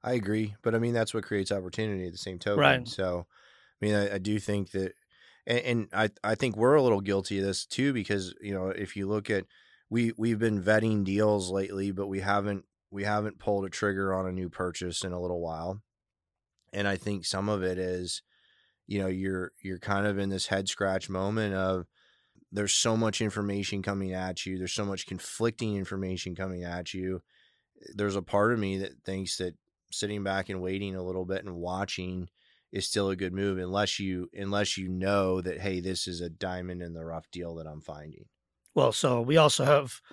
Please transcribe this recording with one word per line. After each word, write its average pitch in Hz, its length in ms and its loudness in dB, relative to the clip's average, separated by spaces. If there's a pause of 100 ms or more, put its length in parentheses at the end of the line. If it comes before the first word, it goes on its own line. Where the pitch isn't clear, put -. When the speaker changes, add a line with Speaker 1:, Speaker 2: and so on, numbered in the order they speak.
Speaker 1:
I 123 120 0
agree. 107 480 0
But, 113 120 2
I 113 60 4
mean, 120 140 2
that's 113 200 2
what 110 80 0
creates 98 300 0
opportunity 95 540 -2
at 87 60 -6
the 90 60 -12
same 92 220 -8
token. 104 200 2
Speaker 2:
Right. 127 280 6
Speaker 1:
So, 90 400 -2 (520)
I - 60 -4
mean, 104 80 4
I, 101 200 2
I 98 40 0
do 104 220 0
think 101 320 -2
that, 95 220 -2 (520)
and, 120 140 2
and 120 320 0
I, 104 180 4 (140)
I 107 100 4
think 113 220 0
we're 123 180 6
a 147 80 8
little 110 180 6
guilty 98 380 0
of 98 80 2
this 95 180 -2
too, 135 280 0
because, 101 480 -2
you 101 120 -8
know, 95 180 -2
if 95 260 -6
you 98 100 -2
look 104 240 -2
at, 98 140 2 (460)
we, 117 260 2
we've 113 240 2
been 107 200 4
vetting 107 440 4
deals 98 480 4
lately, 98 400 -2
but 98 160 -4
we 95 100 -2
haven't, 101 460 0 (260)
we 98 140 -6
haven't 107 340 0
pulled 101 260 0
a 92 60 -8
trigger 98 420 0
on 95 140 0
a 92 60 -4
new 92 160 -4
purchase 90 560 -4
in 90 80 -4
a 90 80 -4
little 90 200 -2
while. 85 400 -6 (920)
And 101 160 0
I 98 80 0
think 101 280 -4
some 98 240 -2
of 104 140 0
it 92 160 0
is, 90 440 -4 (640)
you 101 100 -2
know, 95 80 0
you're, 92 460 -2 (100)
you're 92 160 -6
kind 101 300 2
of 98 100 2
in 98 120 0
this 95 180 -2
head 98 200 0
scratch 95 400 0
moment 98 460 0
of 95 320 0 (640)
there's 101 240 0
so 113 220 4
much 113 240 2
information 101 600 -2
coming 98 300 -2
at 92 340 -4
you. 95 120 -4
There's 92 140 -4
so 104 120 -2
much 98 220 -4
conflicting 113 720 -2
information 92 580 -4
coming 92 300 -6
at 87 280 -6
you. 92 300 -4 (720)
There's 101 220 0
a 95 60 0
part 104 300 4
of 117 60 2
me 95 200 0
that - 260 -8
thinks 95 320 -4
that 90 180 -4 (360)
sitting 104 340 -4
back 95 240 0
and 95 140 -4
waiting 95 340 -2
a 92 60 -6
little 92 240 -4
bit 95 180 -2
and 92 120 -8
watching 92 720 -4 (420)
is 95 160 -4
still 98 240 2
a 95 60 0
good 90 180 -2
move, 98 240 0
unless 95 400 0
you, 92 340 -2
unless 98 460 0
you 95 100 -4
know 92 540 2
that, 87 180 -4
hey, 95 200 -2
this 90 260 -4
is 87 160 -6
a 87 80 -6
diamond 90 500 -6
in 85 140 -8
the 82 100 -8
rough 82 260 -8
deal 85 260 -8
that 80 100 -10
I'm 78 160 -12
finding. 76 420 -14 (500)
Speaker 2:
Well, 127 180 6
so 127 280 2
we 131 160 4
also 147 300 8
have 143 340 4 (120)